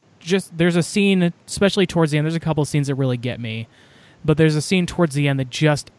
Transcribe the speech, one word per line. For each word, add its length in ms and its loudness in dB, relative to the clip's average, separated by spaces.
just, 360 -4
there's 200 2
a 60 2
scene, 500 2
especially 380 2
towards 280 0
the 40 2
end, 80 0
there's 100 -2
a 40 -2
couple 220 -2
of 80 -2
scenes 180 0
that 80 -2
really 220 0
get 240 -8
me, 260 -8
but 140 0
there's 180 4
a 60 0
scene 240 0
towards 300 0
the 120 0
end 140 0
that 80 -6
just, 480 0